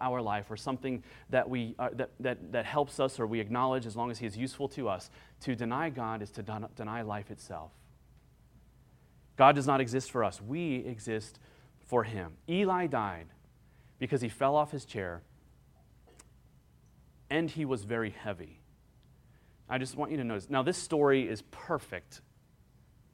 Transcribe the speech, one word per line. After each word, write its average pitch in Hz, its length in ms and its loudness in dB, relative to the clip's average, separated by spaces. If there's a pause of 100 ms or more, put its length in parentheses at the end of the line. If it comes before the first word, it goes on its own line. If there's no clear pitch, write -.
our 127 200 0
life 104 300 -2
or 107 60 -6
something 131 440 -2 (280)
that, 131 200 6
we, 117 300 -2
uh, 127 140 0
that, 123 160 -4 (100)
that, 120 320 -2
that 117 140 0
helps 143 340 0
us 131 200 2
or 117 60 2
we 113 140 0
acknowledge 123 460 2
as 107 100 -8
long 120 160 -2
as 110 60 -8
he 117 80 -6
is 101 120 -6
useful 135 320 -4
to 120 200 -4
us. 92 200 -4 (320)
To 127 140 -2
deny 123 340 -2
God 113 320 -4
is 104 100 -8
to 110 120 -10
den-, 107 320 -6
deny 113 280 -6
life 104 280 -6
itself. 82 400 -12 (1700)
God 139 180 12
does 139 100 2
not 135 160 6
exist 127 300 0
for 120 120 2
us. 98 180 0
We 139 360 -2
exist 110 600 -6 (460)
for 120 180 4
him. 98 300 -6 (160)
Eli 180 380 2
died 101 400 -2 (720)
because 127 240 0
he 120 80 -2
fell 139 260 2
off 147 160 2
his 135 120 -8
chair 87 380 -6 (2000)
and 160 200 0
he 156 160 -4
was 123 200 -2
very 113 240 -2
heavy. 85 500 -8 (1120)
I 131 80 0
just 127 180 -4
want 143 160 -4
you 151 60 -2
to 131 60 -2
notice. 107 260 -4
Now, 135 140 2
this 160 140 0
story 139 500 4
is 104 160 -4
perfect - 800 -8 (920)